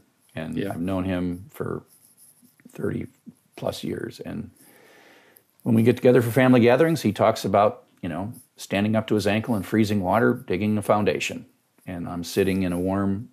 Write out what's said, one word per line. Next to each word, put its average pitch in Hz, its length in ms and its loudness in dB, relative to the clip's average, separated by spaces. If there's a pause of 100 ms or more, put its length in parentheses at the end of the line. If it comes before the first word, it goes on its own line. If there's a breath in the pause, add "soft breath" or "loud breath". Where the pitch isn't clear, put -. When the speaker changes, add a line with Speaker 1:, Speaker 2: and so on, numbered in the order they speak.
(360)
Speaker 1:
and 80 200 -10
Speaker 2:
Yeah. 98 140 -6
Speaker 1:
I've - 120 -8
known 92 240 -4
him 90 440 -4
for - 320 -8 (880)
thirty - 380 -6 (480)
plus - 280 -8
years. - 360 -8
And 85 320 -12 (1120 soft breath)
when 123 100 0
we 113 80 4
get 113 140 4
together 127 260 6
for 117 80 -2
family 127 300 6
gatherings, 139 420 4
he 107 100 0
talks 107 320 2
about, 101 420 2 (180)
you 92 60 -6
know, 98 240 -8 (240)
standing 104 380 -2
up 110 120 0
to 113 80 0
his 98 100 0
ankle 110 300 0
in 95 80 -4
freezing 107 380 0
water, 117 460 2
digging 104 300 -2
a 101 60 -4
foundation. - 640 -2 (400)
And 87 200 -10
I'm 87 160 -8
sitting 95 380 0
in 90 100 -2
a 87 80 -4
warm, 98 540 -2